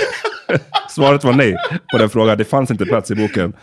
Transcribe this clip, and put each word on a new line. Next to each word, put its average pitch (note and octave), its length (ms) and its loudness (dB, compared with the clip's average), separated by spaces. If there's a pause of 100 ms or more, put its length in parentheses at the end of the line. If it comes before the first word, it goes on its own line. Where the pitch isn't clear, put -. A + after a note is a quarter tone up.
(340)
<laughs> - 560 -6
Svaret C#3+ 340 2
var B2+ 100 4
nej B2 220 4 (360)
på B2 60 2
den A2 120 2
frågan. A2 280 2
Det G#2+ 80 -2
fanns C3+ 260 0
inte G2+ 140 -2
plats G#2+ 260 -2
i G2+ 40 -4
boken G#2 480 -2